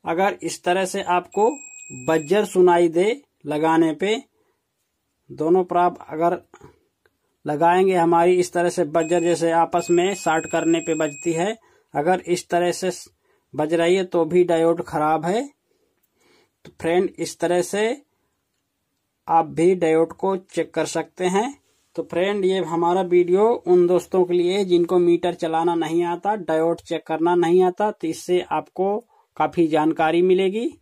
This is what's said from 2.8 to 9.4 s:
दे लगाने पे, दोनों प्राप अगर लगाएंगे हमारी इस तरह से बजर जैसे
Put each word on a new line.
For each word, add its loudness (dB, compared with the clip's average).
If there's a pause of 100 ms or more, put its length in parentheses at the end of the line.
दे 0 (240)
लगाने 2
पे, -4 (1080)
दोनों 2
प्राप -2
अगर -2 (1040)
लगाएंगे 2
हमारी 4
इस -2
तरह 0
से -2
बजर 0
जैसे 0